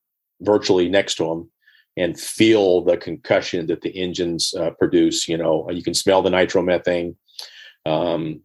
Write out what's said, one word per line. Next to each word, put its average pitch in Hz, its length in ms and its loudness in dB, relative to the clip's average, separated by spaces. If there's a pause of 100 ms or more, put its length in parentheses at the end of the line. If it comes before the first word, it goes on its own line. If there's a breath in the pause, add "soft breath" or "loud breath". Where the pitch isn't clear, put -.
(420)
virtually 95 480 2
next 95 260 0
to 82 160 -2
'em 82 180 -8 (480 soft breath)
and 85 220 -2
feel 98 640 4
the 87 140 2
concussion 87 680 -4
that - 140 -4
the - 160 -8
engines, 87 560 -4
uh, 85 180 -4
produce. 82 580 0
You 82 80 -2
know, 80 340 0
you 87 100 -6
can 85 120 -6
smell 95 280 2
the 92 80 2
nitromethane. 87 840 0 (680 loud breath)
Um, 80 600 -2